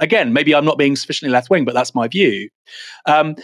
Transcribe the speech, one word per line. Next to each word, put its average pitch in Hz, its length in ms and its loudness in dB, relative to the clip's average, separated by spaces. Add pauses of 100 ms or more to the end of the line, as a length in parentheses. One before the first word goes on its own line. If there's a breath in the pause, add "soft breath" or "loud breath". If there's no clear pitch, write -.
Again, 156 340 0
maybe 147 200 2
I'm 147 120 2
not 156 100 0
being 143 200 2
sufficiently 143 360 -6
left-wing, 131 320 2
but 120 80 -4
that's 123 220 -4
my 113 140 -2
view. 117 420 0 (560 loud breath)
Um, 156 380 0